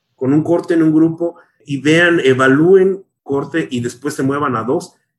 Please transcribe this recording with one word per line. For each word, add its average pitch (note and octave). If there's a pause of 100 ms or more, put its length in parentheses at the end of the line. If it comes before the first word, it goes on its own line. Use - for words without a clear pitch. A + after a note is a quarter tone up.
(140)
con C3
un D3+
corte F3
en E3
un D#3
grupo E3 (300)
y C#3
vean, E3
evalúen D3+ (200)
corte D3+
y B2
después B2+
se D3
muevan C#3
a A2
dos. D3+ (240)